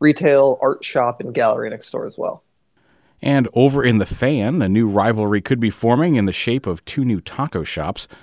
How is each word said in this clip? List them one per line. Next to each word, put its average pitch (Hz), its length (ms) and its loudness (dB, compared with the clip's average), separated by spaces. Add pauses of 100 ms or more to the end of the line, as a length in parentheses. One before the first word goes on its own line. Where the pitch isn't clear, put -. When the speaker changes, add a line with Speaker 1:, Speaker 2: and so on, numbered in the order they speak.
Speaker 1:
retail 143 600 4
art 135 240 -2
shop 120 360 -2
and 120 120 -10
gallery 113 380 0
next 113 220 -14
door - 120 -8
as - 140 -12
well. - 240 -6 (800)
Speaker 2:
And 135 320 2
over 135 300 4
in 117 140 4
the 95 80 0
Fan, 131 540 -2
a 98 80 0
new 107 200 2
rivalry 104 520 2
could 120 200 -2
be 113 100 0
forming 131 460 2
in 104 80 2
the 95 80 0
shape - 340 -4
of 87 180 -6
two - 200 -4
new 110 160 0
taco 113 420 -6
shops. - 460 -8 (140)